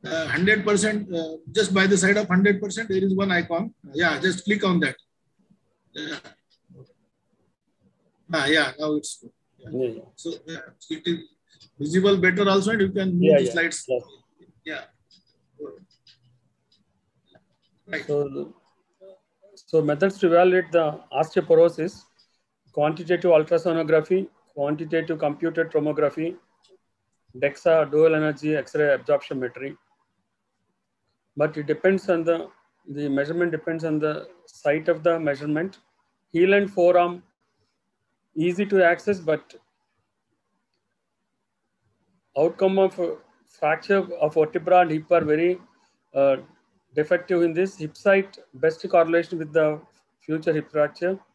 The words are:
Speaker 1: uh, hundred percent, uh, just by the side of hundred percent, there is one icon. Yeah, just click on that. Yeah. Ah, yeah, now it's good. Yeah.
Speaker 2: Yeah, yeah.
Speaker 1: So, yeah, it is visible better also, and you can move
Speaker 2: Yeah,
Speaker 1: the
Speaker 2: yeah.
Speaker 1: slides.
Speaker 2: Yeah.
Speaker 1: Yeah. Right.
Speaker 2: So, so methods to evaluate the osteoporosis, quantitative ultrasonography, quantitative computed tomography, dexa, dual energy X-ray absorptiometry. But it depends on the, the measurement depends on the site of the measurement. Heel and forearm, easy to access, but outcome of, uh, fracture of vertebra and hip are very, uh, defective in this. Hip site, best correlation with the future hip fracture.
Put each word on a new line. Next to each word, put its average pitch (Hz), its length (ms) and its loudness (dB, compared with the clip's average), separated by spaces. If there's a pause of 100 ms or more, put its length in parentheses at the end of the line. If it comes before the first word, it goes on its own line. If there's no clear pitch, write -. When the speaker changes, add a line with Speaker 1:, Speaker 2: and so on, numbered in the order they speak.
Speaker 1:
uh, 160 220 -6
hundred 196 360 2
percent, 208 480 0
uh, 160 240 -6 (160)
just 185 220 0
by 190 120 4
the 196 120 4
side 190 180 4
of 208 120 -2
hundred 196 340 4
percent, 214 260 -8
there 190 160 0
is 196 100 0
one 196 180 0
icon. 170 420 -2 (180)
Yeah, 156 280 0
just 180 240 -2
click 202 200 -2
on 180 160 2
that. 135 160 -2 (960)
Yeah. 156 260 -12 (2250)
Ah, 147 140 -2
yeah, 147 320 2
now 151 160 -2
it's - 260 -8
good. 117 120 -20 (260)
Yeah. - 140 -20
Speaker 2:
Yeah, 127 160 -4
yeah. 113 140 -12 (120)
Speaker 1:
So, - 160 -12 (160)
yeah, 160 120 -14 (320)
it 156 140 -10
is 175 140 -2 (600)
visible 185 380 2
better 185 320 2
also, 196 220 2
and 226 100 0
you 190 100 0
can 190 240 -4
move 175 80 2
Speaker 2:
Yeah, 156 160 6
Speaker 1:
the 135 60 2
Speaker 2:
yeah. 123 60 -2
Speaker 1:
slides. 160 380 -4
Speaker 2:
Yeah. 127 100 -2 (680)
Speaker 1:
Yeah. 151 200 -12 (3000)
Right. 151 180 -10
Speaker 2:
So, 143 480 -4 (1000)
so - 280 0
methods 147 360 0
to 185 100 2
evaluate 175 420 4
the 156 300 0 (120)
osteoporosis, 160 920 2 (680)
quantitative 165 600 0
ultrasonography, 160 960 2 (260)
quantitative 156 640 -4
computed 156 540 -4
tomography, 151 640 -2 (1000)
dexa, 143 540 0
dual 156 240 4
energy 151 400 -2
X-ray 147 420 0
absorptiometry. 139 800 -4 (1600)
But 151 200 -2
it 151 100 -8
depends 180 420 0
on 170 160 0
the, 165 240 -2 (400)
the 147 200 -8
measurement 156 440 -2
depends 156 320 -6
on 151 160 -2
the 151 280 -4 (180)
site 156 420 -4
of 156 160 -2
the 170 160 2
measurement. 151 580 -4 (540)
Heel 180 220 4
and 202 140 2
forearm, 175 540 2 (1120)
easy 175 320 -2
to 196 180 4
access, 175 360 0
but 156 340 -4 (2750)
outcome 180 440 0
of, 190 180 0
uh, 170 140 -4 (340)
fracture 175 600 -2 (140)
of 151 140 -2
vertebra 156 460 2
and 170 100 2
hip 156 220 -4
are 165 120 2
very, 165 360 0 (520)
uh, 139 260 2 (580)
defective 175 460 0
in 170 100 0
this. 185 260 -4
Hip 156 180 -12
site, 196 420 0 (160)
best 160 340 -2
correlation 165 500 2
with 156 140 -10
the 156 280 0 (400)
future 160 320 -4
hip 151 200 -4
fracture. 151 440 -2 (180)